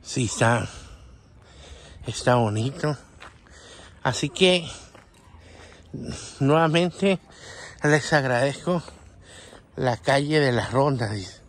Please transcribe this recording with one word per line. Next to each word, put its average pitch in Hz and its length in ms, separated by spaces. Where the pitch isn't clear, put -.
Sí, - 240
está, 113 420
está 123 280
bonito. 120 640
Así 139 260
que, 180 380
nuevamente, 165 800
les 151 300
agradezco 139 720
la 123 220
calle 147 420
de 139 120
la 117 160
Ronda, 127 420
dice. 98 400